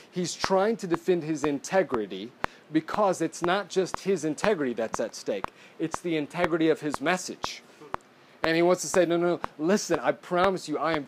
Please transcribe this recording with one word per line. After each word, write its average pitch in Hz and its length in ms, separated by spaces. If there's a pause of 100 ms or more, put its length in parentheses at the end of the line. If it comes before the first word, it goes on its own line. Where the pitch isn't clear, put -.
he's 180 240
trying 190 440
to 196 100
defend 170 360
his 151 200
integrity 139 880 (400)
because 170 500
it's - 220
not 185 260
just - 300
his 175 260
integrity 151 480
that's 110 260
at 113 140
stake. - 380 (260)
It's 160 220
the 165 180
integrity 160 520
of 147 120
his 147 180
message. - 640 (800)
And 160 140
he 170 80
wants 175 180
to 156 60
say, 175 180
"No, 170 100
no, 175 200
no, - 40 (200)
listen, 170 400
I 135 140
promise 180 540
you, 151 120
I 165 140
am 147 140